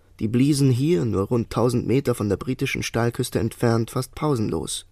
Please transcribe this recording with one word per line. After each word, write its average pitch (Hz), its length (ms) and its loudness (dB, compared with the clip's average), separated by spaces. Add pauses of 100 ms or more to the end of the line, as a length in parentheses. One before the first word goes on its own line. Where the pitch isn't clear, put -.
(200)
Die 107 80 -2
bliesen 135 420 2
hier, 143 360 2
nur 98 220 0
rund 117 220 -2
tausend 117 380 0
Meter 127 260 2
von 107 140 -2
der 101 80 2
britischen 123 480 -4
Steilküste 117 560 -2
entfernt, 113 520 0
fast - 240 -6
pausenlos. 110 760 -2